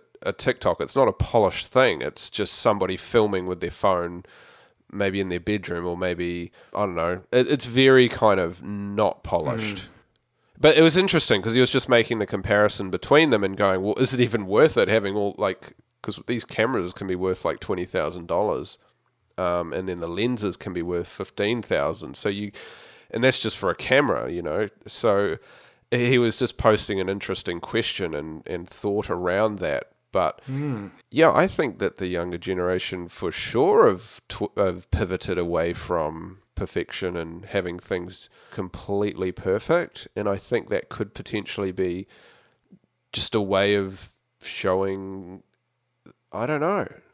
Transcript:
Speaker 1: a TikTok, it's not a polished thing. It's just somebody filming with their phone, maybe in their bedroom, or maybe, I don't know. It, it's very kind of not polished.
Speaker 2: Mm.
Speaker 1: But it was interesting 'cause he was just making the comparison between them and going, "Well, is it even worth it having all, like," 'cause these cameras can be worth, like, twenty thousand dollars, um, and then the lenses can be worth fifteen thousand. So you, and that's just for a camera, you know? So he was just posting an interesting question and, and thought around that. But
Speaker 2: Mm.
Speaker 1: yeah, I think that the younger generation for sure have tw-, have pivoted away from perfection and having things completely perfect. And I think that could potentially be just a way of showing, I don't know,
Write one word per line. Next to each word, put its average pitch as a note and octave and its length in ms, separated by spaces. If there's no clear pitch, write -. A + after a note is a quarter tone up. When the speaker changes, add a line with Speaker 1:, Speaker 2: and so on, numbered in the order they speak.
Speaker 1:
a G2 100
TikTok, - 480
it's - 140
not C3 140
a G2 40
polished - 540
thing. A#2 340
It's - 300
just - 240
somebody F#2+ 420
filming G2+ 500
with F2+ 140
their E2+ 100
phone, F2 540
maybe G2 300
in F#2+ 80
their F2 120
bedroom, F2+ 460
or F2 100
maybe, F2 560
I G#2 120
don't F2+ 80
know. E2+ 280
It, C#3+ 180
it's C#3+ 160
very B2+ 420
kind G#2 320
of E2+ 220
not G2+ 600
polished. G#2+ 520
Speaker 2:
Mm. F#2 120
Speaker 1:
But D3+ 180
it D#3+ 40
was E3 140
interesting E3 460
'cause A2+ 120
he B2+ 60
was B2+ 120
just C3 160
making A#2 300
the G#2 80
comparison G#2 640
between C#3+ 400
them G#2+ 120
and F#2+ 140
going, F#2+ 260
"Well, G#2 140
is C3 180
it B2 60
even A2 260
worth A#2 300
it G2 120
having G2+ 280
all, G2+ 200
like," - 380
'cause - 260
these A#2+ 180
cameras A2 480
can - 140
be F#2 100
worth, F#2 280
like, D#2+ 160
twenty F#2 240
thousand E2+ 420
dollars, F2 520
um, F2 360
and F#2 160
then F2 120
the E2 80
lenses G#2+ 480
can - 160
be F2 100
worth F2 260
fifteen G#2 520
thousand. D#2 560
So - 120
you, G2+ 240
and A#2 120
that's B2+ 180
just - 180
for G2 100
a E2+ 60
camera, G2 560
you F2 120
know? E2+ 260
So G2+ 500
he B2 280
was A#2 200
just - 180
posting G#2+ 440
an F#2 80
interesting F#2+ 520
question F#2+ 540
and, D#2 340
and F2 200
thought G2+ 420
around F#2+ 500
that. D2+ 320
But F2+ 380
Speaker 2:
Mm. C3 420
Speaker 1:
yeah, D3+ 220
I F3 140
think C#3 320
that - 200
the F#2 100
younger F2 300
generation F2+ 720
for F2+ 220
sure E3 580
have - 400
tw-, - 280
have F#2 340
pivoted F2+ 480
away E2+ 340
from E2 640
perfection F2+ 600
and E2 280
having F2+ 340
things F2+ 500
completely G2+ 800
perfect. - 840
And G#2 120
I G2 80
think - 320
that - 200
could - 260
potentially G2 580
be F#2 340
just - 220
a A2 60
way G2+ 340
of F#2+ 360
showing, F#2+ 1000
I A2+ 140
don't D3 140
know, E3+ 280